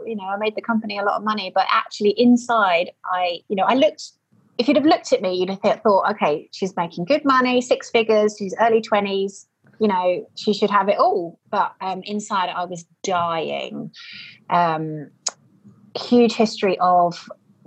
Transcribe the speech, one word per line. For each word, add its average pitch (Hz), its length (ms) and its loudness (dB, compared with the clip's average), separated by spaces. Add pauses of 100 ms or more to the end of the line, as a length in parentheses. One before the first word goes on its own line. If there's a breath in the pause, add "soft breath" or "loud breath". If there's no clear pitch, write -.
you 226 100 -8
know, 196 100 -10
I 196 120 -6
made 214 180 -4
the 208 60 -8
company 220 380 -4
a 202 40 -4
lot 202 140 -2
of 196 80 -6
money, 208 280 -4
but 185 180 0
actually 214 400 0
inside, 226 800 2 (160)
I, 180 320 -4 (100)
you 208 80 -4
know, 190 80 0
I 208 100 2
looked, - 380 0 (460)
if 233 100 0
you'd 294 80 4
have 285 100 2
looked 330 280 2
at - 80 -2
me, 185 120 -2
you'd 185 160 -2
have 196 120 -6
th-, 202 200 2
thought, 196 280 4
"Okay, 175 420 -2
she's 190 240 -6
making 175 300 -6
good 294 180 0
money, 254 380 2
six - 280 -2
figures, 214 480 2
she's 190 220 -8
early 226 220 4
twenties, 196 680 -4 (320)
you 214 80 2
know, 180 480 0
she - 160 0
should 202 180 0
have 196 200 2
it - 80 0
all." 208 420 0 (100)
But, 196 300 -2
um, 185 240 -8
inside, 208 460 -4
I 175 160 -6
was 175 180 -12 (180)
dying. 165 880 -4 (600 loud breath)
Um, 160 600 0 (840)
huge 240 380 4
history 214 460 0
of 180 480 2 (380)